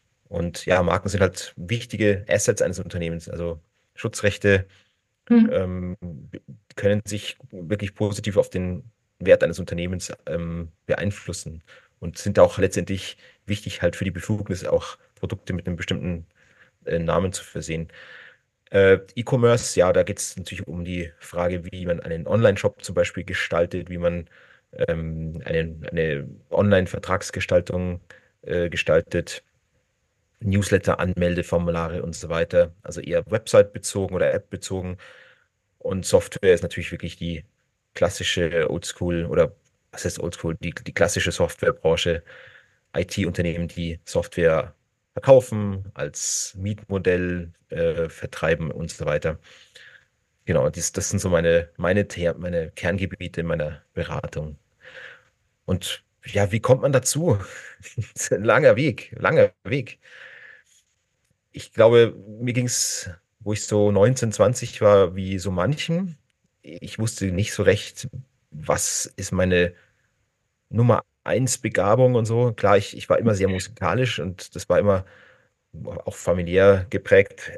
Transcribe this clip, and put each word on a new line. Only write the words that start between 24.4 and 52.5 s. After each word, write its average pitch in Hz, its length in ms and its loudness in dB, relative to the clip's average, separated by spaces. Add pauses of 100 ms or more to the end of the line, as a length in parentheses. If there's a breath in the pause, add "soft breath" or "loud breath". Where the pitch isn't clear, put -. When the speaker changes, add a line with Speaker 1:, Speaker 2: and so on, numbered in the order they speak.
Speaker 1:
ähm, 80 720 -4
eine, 82 320 -4 (140)
eine 76 380 -2 (220)
Online-Vertragsgestaltung, 90 1500 0 (420 soft breath)
äh, 87 280 -2
gestaltet, - 720 0 (960)
Newsletter, 98 600 0
Anmeldeformulare 87 1000 -2
und 82 140 -8
so 80 140 -10
weiter, 85 520 2
also 80 200 -12
eher 82 280 -2
Website-bezogen 101 840 2
oder 76 180 2
App-bezogen. 90 640 -6 (800 soft breath)
Und 95 280 -4
Software 92 480 4
ist 85 80 0
natürlich 87 300 -6
wirklich 85 240 -10
die 85 280 -8 (500)
klassische - 760 0
Oldschool 85 560 -4
oder 80 260 2 (400)
was - 140 -10
heißt - 140 -6
Oldschool, 82 420 -6
die, 87 100 -6
die - 220 -12
klassische 87 380 0
Softwarebranche, - 880 0 (760 soft breath)
I-T-Unternehmen, 85 720 -2
die 82 360 -8
Software 82 680 0 (380)
verkaufen, 104 800 4
als - 640 -8
Mietmodell, 90 960 -2 (160)
äh, 82 400 -2
vertreiben 80 640 -4
und 82 200 -8
so - 160 -10
weiter. 73 320 -2 (1080 soft breath)
Genau, 76 260 2
dies, - 220 -6
das - 180 -4
sind 101 80 0
so 95 100 -2
meine, 82 480 2
meine 90 320 0
The-, 87 300 -4
meine 85 320 -4